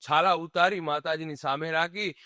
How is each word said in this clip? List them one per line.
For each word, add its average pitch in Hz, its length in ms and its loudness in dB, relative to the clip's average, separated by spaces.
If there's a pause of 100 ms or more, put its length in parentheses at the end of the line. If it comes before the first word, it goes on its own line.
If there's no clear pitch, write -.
છાલા 165 240 4
ઉતારી 170 460 2
માતાજીની 156 560 -4
સામે 147 360 -4
રાખી 170 440 -2 (100)